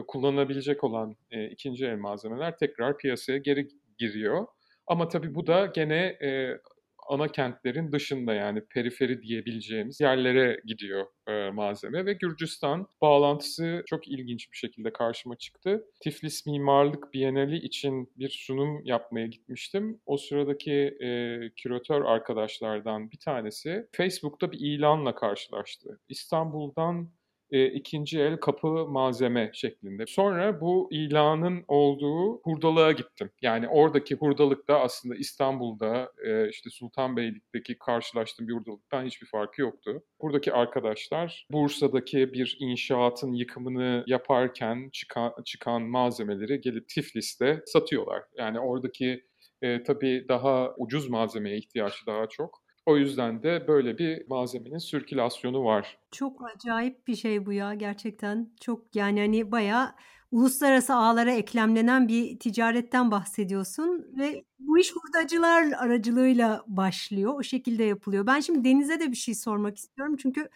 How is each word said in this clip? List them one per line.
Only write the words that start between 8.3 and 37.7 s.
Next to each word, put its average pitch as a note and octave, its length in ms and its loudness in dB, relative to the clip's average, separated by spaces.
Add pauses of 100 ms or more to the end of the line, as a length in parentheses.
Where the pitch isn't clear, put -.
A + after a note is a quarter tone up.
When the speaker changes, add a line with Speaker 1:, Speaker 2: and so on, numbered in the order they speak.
Speaker 1:
yani G#2 280 -2 (120)
periferi B2 480 -2
diyebileceğimiz A2 800 -6
yerlere C3 640 4
gidiyor, G2 420 -6 (220)
e, G#2 220 -4
malzeme G#2+ 560 -6
ve G3+ 60 -2
Gürcistan E3+ 720 -4 (140)
bağlantısı D3 840 4
çok D#3+ 220 -6
ilginç B2 440 -8
bir - 40 -18
şekilde A2 360 -8
karşıma A#2+ 440 -4
çıktı. - 480 -4 (160)
Tiflis - 460 -8
Mimarlık C#3+ 680 2
Bienali C3+ 420 0
için C3 600 -6
bir C3 120 -8
sunum C#3+ 560 -6
yapmaya A#2 420 -2
gitmiştim. G3 800 -8
O C#3 100 -2
sıradaki, C#3+ 840 -2
e, A#2+ 400 -4 (160)
küratör B2 460 -2
arkadaşlardan A2 1080 -2
bir D3 80 -20
tanesi D3+ 720 -6
Facebook'ta F3+ 600 -4
bir - 80 -14
ilanla D3 540 2
karşılaştı. G#2 920 -6
İstanbul'dan, D#3+ 1000 -4 (400)
e, C3+ 160 6
ikinci D3 540 -4
el D#3 160 2
kapı D3+ 320 -2
malzeme C3 840 0
şeklinde. G#2 540 -8
Sonra G3 540 0
bu F#3 320 2
ilanın D#3 760 2
olduğu D3 720 2
hurdalığa D#3+ 500 4
gittim. - 380 -6 (120)
Yani A#2 260 0
oradaki D3 460 6
hurdalıkta C#3+ 640 4
aslında B2 360 -2
İstanbul'da, A#2+ 960 -2 (140)
e, A2 220 2
işte - 220 -12
Sultanbeylik'teki A#2+ 1080 -6